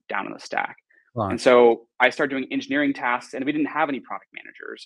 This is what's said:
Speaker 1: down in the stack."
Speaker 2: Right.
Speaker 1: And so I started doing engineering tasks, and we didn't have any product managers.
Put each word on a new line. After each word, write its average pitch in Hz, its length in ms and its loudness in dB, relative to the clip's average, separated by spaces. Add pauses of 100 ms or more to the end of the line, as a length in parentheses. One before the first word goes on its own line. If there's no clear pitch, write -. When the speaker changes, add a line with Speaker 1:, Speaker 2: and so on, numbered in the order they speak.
Speaker 1:
down 101 180 -6
in 55 60 -12
the - 60 -16
stack." - 380 -6 (380)
Speaker 2:
Right. 104 160 -4
Speaker 1:
And 113 100 -4
so 123 460 6 (120)
I 127 120 4
started 139 240 -4
doing 131 160 -6
engineering 139 420 -2
tasks, 123 400 -6
and 131 100 -8
we 139 80 -2
didn't 151 160 -2
have 147 220 -2
any 131 100 -8
product - 320 -14
managers. - 540 -18